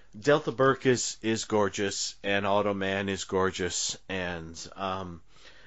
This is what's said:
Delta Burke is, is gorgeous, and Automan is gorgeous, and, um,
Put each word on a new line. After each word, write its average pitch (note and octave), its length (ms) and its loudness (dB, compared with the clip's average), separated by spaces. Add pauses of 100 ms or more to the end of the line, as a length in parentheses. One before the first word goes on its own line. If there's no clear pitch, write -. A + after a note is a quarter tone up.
(180)
Delta C#3+ 340 2
Burke C3 340 2
is, B2 360 2
is A2 240 0
gorgeous, G2+ 800 0
and G2+ 220 0
Automan G2 640 2
is F#2+ 160 -4
gorgeous, F#2 720 -2 (100)
and, F2 500 -6 (200)
um, F#2 440 -6 (460)